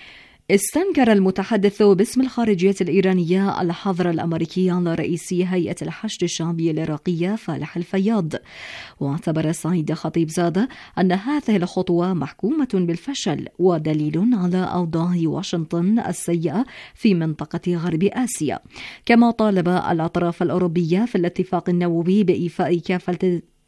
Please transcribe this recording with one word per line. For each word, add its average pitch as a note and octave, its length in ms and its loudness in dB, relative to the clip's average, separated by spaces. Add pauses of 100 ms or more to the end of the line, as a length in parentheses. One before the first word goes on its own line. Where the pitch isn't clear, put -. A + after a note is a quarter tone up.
(520)
استنكر C#4+ 600 2
المتحدث G3 720 2
باسم G#3 400 4
الخارجية G#3 600 2
الإيرانية F#3 800 2
الحظر F3+ 480 -2
الأمريكي E3 600 -2
على F3 260 0
رئيس E3+ 380 -4
هيئة F3+ 480 0
الحشد E3 420 -6
الشعبي E3 480 -2
العراقية D#3+ 640 -2
فالح D#3+ 420 -8
الفياض. F#3+ 560 -2 (680)
واعتبر D#3 520 -2
سعيد D#3+ 420 -2
خطيب D#3+ 360 -2
زادة F3 400 0 (300)
أن F3+ 120 2
هذه A3+ 440 0
الخطوة F3 580 0
محكومة B3 600 -2
بالفشل F3 760 -4 (120)
ودليل D#3 760 2
على F#3 300 0
أوضاع E3+ 600 -2
واشنطن E3+ 760 0
السيئة E3+ 680 -2 (300)
في G3+ 180 4
منطقة E3 600 -2
غرب E3 280 -2
آسيا. G#3 560 -2 (460)
كما A#3 260 6
طالب G3+ 360 2
الأطراف E3+ 760 0
الأوروبية F3 640 2
في A#3+ 100 -2
الاتفاق F3 540 -2
النووي F3 540 2
بإيفاء F3 540 0
كافة F3+ 640 -2 (260)